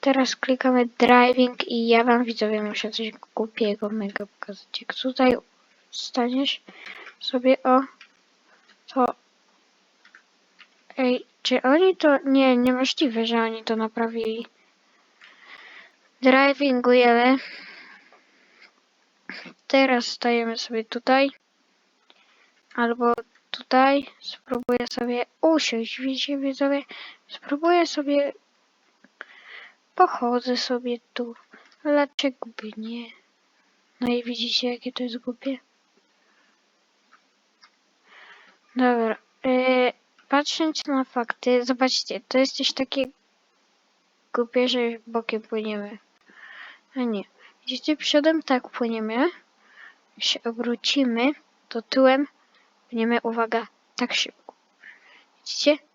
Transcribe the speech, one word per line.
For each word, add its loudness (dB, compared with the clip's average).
Teraz 0
klikamy 0
driving 4
i -2
ja 6
wam, 4
widzowie, -2
muszę -6
coś -8
głupiego -2
mega -6
pokazać. -14
Jak -12
tutaj 2
staniesz -4
sobie, 0
o, 4
to, 2
ej, 0
czy 0
oni 4
to... 4
Nie, 4
niemożliwe, 0
że 0
oni -4
to -2
naprawili. -4
Drivingujemy. 4
Teraz 2
stajemy -2
sobie -6
tutaj. 0
Albo 0
tutaj. 2
Spróbuję -6
sobie -4
usiąść. 0
Widzicie, -4
widzowie? -2
Spróbuję 0
sobie... -2
Pochodzę 0
sobie -4
tu. -8
Dlaczego -2
by -12
nie? -12
No -2
i 0
widzicie, -4
jakie -8
to -8
jest -8
głupie? -8
Dobra. 2
E, 2
patrząc 0
na 0
fakty, 0
zobaczcie, -2
to 2
jest 2
coś -2
takie -4
głupie, 0
że -2
bokiem -6
płyniemy. -8
A -6
nie. -4
Widzicie, -4
przodem 2
tak -2
płyniemy. -4
Jak 2
się -4
obrócimy, 0
to -8
tyłem 4
płyniemy, 0
uwaga, -4
tak -4
szybko. -8
Widzicie? 0